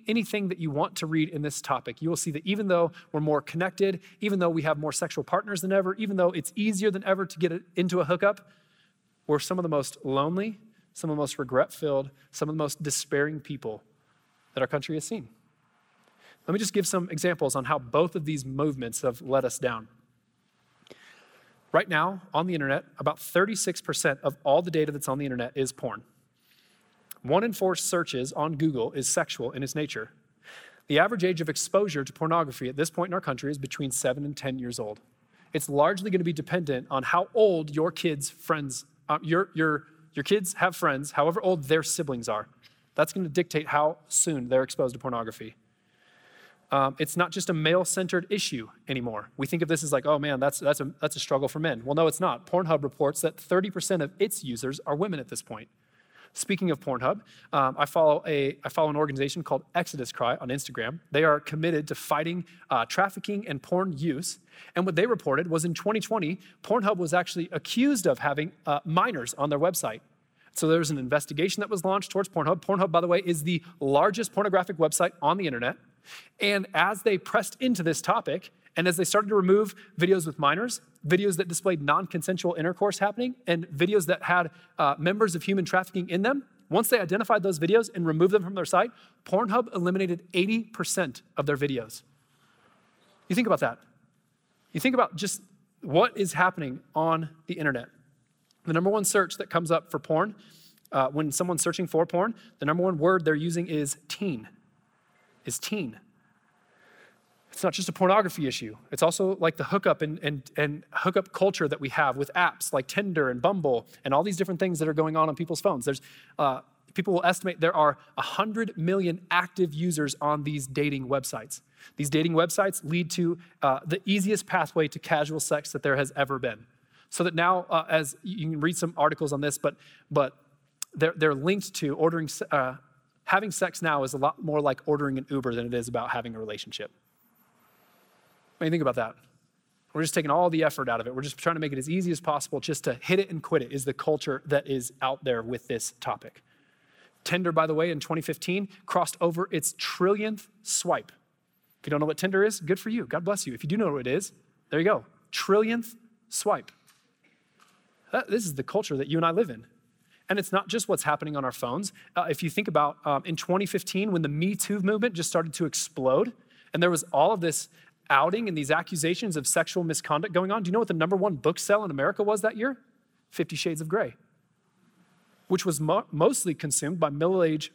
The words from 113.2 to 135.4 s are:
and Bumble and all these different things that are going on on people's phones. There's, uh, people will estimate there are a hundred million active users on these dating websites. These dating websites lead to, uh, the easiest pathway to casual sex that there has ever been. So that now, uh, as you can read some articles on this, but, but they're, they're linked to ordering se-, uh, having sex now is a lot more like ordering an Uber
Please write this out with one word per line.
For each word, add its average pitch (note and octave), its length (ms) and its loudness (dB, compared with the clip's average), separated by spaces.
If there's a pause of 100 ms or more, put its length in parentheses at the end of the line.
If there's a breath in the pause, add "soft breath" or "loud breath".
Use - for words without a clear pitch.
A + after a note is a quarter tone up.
and B2 140 -4
Bumble D3 440 2 (180 loud breath)
and C3+ 100 0
all D3 80 6
these F#3+ 160 -2
different F#3 200 -2
things F3+ 200 0
that D#3 100 0
are D#3 60 0
going D#3 220 0
on D#3+ 120 4
on D3 60 -2
people's E3 260 -4
phones. D3 240 0
There's, C#3 160 -2 (380 loud breath)
uh, C3+ 220 2 (340)
people F#3+ 180 -2
will F3 140 2
estimate F#3 340 0
there E3+ 160 2
are D3+ 220 6 (180 soft breath)
a C3+ 60 -4
hundred G#3 560 -2
million F3 420 0 (100)
active F3 440 0
users D3+ 460 -2
on D3 240 0
these D3 220 -4
dating C3+ 420 -2
websites. C3 520 -4 (360 loud breath)
These D3 120 -2
dating D#3+ 240 2
websites F3 520 2
lead E3 260 -2
to, F3 260 0 (240 loud breath)
uh, C3+ 240 2
the F3 220 -4
easiest G3+ 400 0
pathway D#3+ 420 0
to - 100 -12
casual D3+ 420 0
sex D3 320 -2
that C#3+ 100 -6
there C#3 140 2
has C3+ 200 0
ever C#3 220 0
been. A#2 280 -6 (440 soft breath)
So - 140 -2
that F3 100 -2
now, F3 340 2
uh, D#3+ 220 2
as D#3+ 320 2
you F3+ 260 -6
can D#3 120 -4
read E3 180 0
some E3 180 -2
articles D3+ 380 2
on C#3 80 -2
this, D3 160 -2
but, - 180 0 (340 soft breath)
but E3 280 2 (560)
they're, D#3+ 200 2
they're D3+ 200 2
linked F3+ 400 -2
to C#3+ 220 -2
ordering D#3+ 320 0
se-, - 220 -8
uh, C3+ 260 0 (480)
having G3 260 2
sex F3 320 -4
now D3 220 2
is C3+ 100 -4
a C#3 40 -4
lot C#3+ 240 0
more D3+ 200 0
like C3+ 240 0
ordering C#3+ 320 0
an C3 100 -10
Uber C3 260 -2